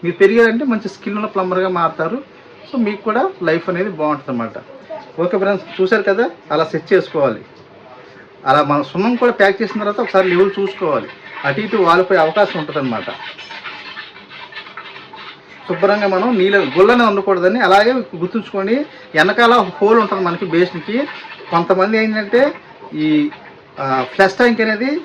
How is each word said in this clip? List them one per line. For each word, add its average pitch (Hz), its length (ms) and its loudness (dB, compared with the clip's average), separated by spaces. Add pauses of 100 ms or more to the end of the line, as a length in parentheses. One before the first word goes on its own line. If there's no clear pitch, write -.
మీరు 170 180 -2
పెరిగారంటే 226 500 4
మంచి 208 240 -4
స్కిల్ 202 240 -6
ఉన్న 208 160 -4
ప్లంబర్గా 185 420 0
మారుతారు. 170 420 -2 (480)
So, - 60 -18 (140)
మీకు 202 200 -6
కూడా 233 160 0 (260)
లైఫ్ 165 220 0
అనేది 185 200 -2 (100)
బాగుంటుంది 147 320 -4
అన్నమాట. 117 240 -6 (640)
ఓకే 175 200 0
ఫ్రెండ్స్, 196 220 -2 (140)
చూశారు 196 320 2
కదా, 208 160 0 (260)
అలా 156 200 0
సెట్ 156 200 -6
చేసుకోవాలి. 139 500 0 (1080)
అలా 147 100 4 (100)
మనం 147 220 0
సున్నం 214 300 0
కూడా 240 180 4
ప్యాక్ 196 220 2
చేసిన 208 200 -4
తర్వాత 208 220 -4
ఒకసారి 190 280 2
లెవెల్ 190 260 4
చూసుకోవాలి, 190 500 -2 (400)
అటు 139 160 -2
ఇటు 214 120 -4 (100)
వాలిపోయే 185 360 4
అవకాశం 190 380 2
ఉంటుందన్నమాట. 135 500 -4 (2500)
శుభ్రంగా 196 480 2
మనం 185 140 0 (100)
నీళ్ళ 196 180 4 (200)
గుళ్ళనే 233 340 6
ఉండకూడదని 196 560 0
అలాగే 202 260 6 (280)
గుర్తుంచుకోండి. 196 560 -4 (400)
వెనకాల 226 380 4 (220)
హోల్ 220 260 4
ఉంటుంది 196 260 -2
మనకి 170 260 -4
బేసిన్కి. 175 420 0 (560)
కొంతమంది 190 500 2
ఏంటంటే 214 380 0 (640)
ఈ, 311 40 2 (720)
ఆ, 135 40 -4 (280)
ఫ్లష్ 190 260 0
ట్యాంక్ 233 240 2
అనేది 220 260 -2 (140)